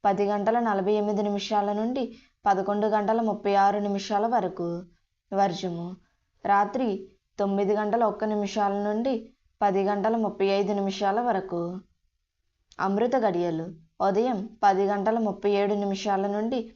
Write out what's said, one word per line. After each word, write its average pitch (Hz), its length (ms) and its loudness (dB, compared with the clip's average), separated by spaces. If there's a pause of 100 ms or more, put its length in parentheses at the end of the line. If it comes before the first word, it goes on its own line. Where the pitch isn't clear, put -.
పది 202 200 2
గంటల 208 360 0
నలభై 208 320 0
ఎనిమిది 208 300 0
నిమిషాల 202 500 -2
నుండి 233 460 -4 (280)
పదకొండు 202 400 2
గంటల 214 340 2
ముప్పై 208 340 0
ఆరు 202 240 4
నిమిషాల 202 480 -2
వరకు. 180 580 -2 (500)
వర్జము 185 640 -2 (480)
రాత్రి 202 640 0 (300)
తొమ్మిది 202 380 0
గంటల 214 280 2
ఒక్క 214 200 0
నిమిషాల 208 480 0
నుండి 220 600 -2 (300)
పది 196 220 2
గంటల 202 320 0
ముప్పై 196 300 0
ఐదు 196 260 2
నిమిషాల 196 480 0
వరకు. 190 600 -4 (1000)
అమృత 214 360 2
గడియలు 175 580 0 (300)
ఉదయం 208 440 0 (140)
పది 196 220 4
గంటల 202 340 0
ముప్పై 208 320 -2
ఏడు 202 240 2
నిమిషాల 196 520 -2
నుండి 226 500 -4